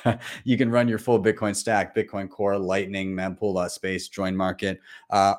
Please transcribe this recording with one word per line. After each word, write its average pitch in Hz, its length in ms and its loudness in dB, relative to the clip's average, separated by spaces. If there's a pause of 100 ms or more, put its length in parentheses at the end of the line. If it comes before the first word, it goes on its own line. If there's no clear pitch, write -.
<laughs> - 400 -2
You 123 140 2
can 127 140 2
run 120 160 4
your 110 100 2
full 113 260 2
Bitcoin 104 320 2
stack, 101 400 0
Bitcoin 101 320 -4
Core, 101 300 -2
Lightning, 95 580 -2
mempool.space, 92 920 -4
Join 92 260 -4
Market. 95 440 -2 (320)
Uh, 98 260 4